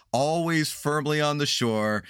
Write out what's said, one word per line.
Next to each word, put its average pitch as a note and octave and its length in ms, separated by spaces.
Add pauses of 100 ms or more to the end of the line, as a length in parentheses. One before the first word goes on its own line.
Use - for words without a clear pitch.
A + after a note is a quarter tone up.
(140)
always D#3+ 580
firmly D3+ 480
on D3 200
the D3 60
shore, G#2+ 640